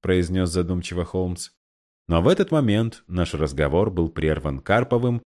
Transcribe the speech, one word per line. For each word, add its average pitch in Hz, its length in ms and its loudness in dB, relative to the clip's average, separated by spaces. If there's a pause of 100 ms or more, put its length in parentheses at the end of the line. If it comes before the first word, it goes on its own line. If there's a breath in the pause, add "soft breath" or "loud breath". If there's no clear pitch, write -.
произнёс 90 480 0
задумчиво 87 540 -2
Холмс. 90 460 -4 (560)
Но 85 140 4
в 98 60 4
этот 190 240 2
момент 113 560 0
наш 90 260 -2
разговор 76 560 0
был 85 200 -2
прерван 73 500 -2
Карповым 120 680 0